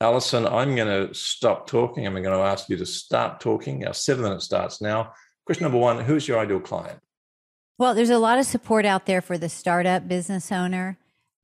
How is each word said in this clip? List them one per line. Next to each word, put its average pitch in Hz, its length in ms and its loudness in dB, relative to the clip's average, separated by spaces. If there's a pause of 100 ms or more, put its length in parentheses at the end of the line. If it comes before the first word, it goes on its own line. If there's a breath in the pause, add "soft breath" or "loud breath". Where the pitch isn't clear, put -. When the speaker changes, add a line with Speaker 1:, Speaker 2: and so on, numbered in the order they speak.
Speaker 1:
Alison, 117 460 2
I'm 131 280 2
gonna 101 380 0
stop - 540 -2
talking. 120 400 0
I'm 95 80 -4
gonna 95 240 0
ask 98 280 0
you 98 100 -2
to 78 100 -6
start - 520 -4
talking. 127 460 -4
Our - 80 -6
seven 131 300 -2
minutes 98 220 -4
starts 92 360 -4
now. 110 320 -4 (320 loud breath)
Question 165 200 -2
number 127 120 2
one, 120 260 2
who's 143 240 0
your 117 120 2
ideal 101 200 0
client? 87 400 -10 (800)
Speaker 2:
Well, 247 160 4
there's 226 160 4
a 240 80 6
lot 226 220 4
of 269 80 2
support 220 400 2
out 190 180 2
there 185 160 2
for 175 160 -4
the 165 120 -4
startup 180 580 0
business 180 440 -4
owner. 185 460 -2 (460)